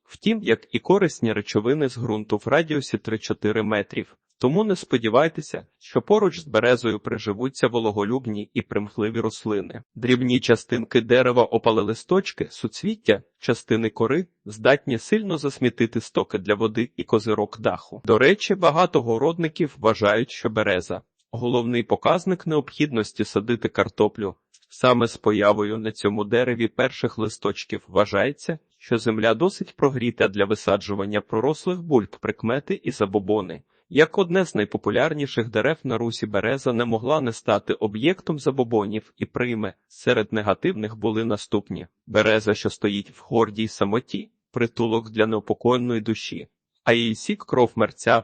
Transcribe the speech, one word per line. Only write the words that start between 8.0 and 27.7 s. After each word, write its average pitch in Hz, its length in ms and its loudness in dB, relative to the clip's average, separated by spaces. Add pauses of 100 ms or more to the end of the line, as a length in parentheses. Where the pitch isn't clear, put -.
і 120 80 -2
примхливі 107 580 -4
рослини. 110 640 -4 (120)
Дрібні 123 440 2
частинки 117 640 2
дерева, 120 420 4
опали 113 380 2
листочки, 113 720 -2
суцвіття, 160 720 -2 (160)
частини 113 500 0
кори 135 380 -2 (180)
здатні 117 520 2
сильно 202 400 -2
засмітити 127 640 -2
стоки - 360 -4
для 98 180 0
води 110 400 -2
і 90 80 -8
козирок 107 560 0
даху. 107 460 -4
До 110 120 6
речі, 180 380 4
багато 170 460 2
городників 156 760 -2
вважають, 107 540 2
що - 180 -6
береза — 104 520 -2 (300)
головний 120 520 -2
показник 170 640 0
необхідності 143 760 -2
садити 110 460 -2
картоплю. 101 680 0 (340)
Саме 123 380 4
з - 100 -6
появою 104 600 2
на 110 140 -4
цьому 104 320 -2
дереві 117 440 0
перших - 500 -2
листочків 104 720 -6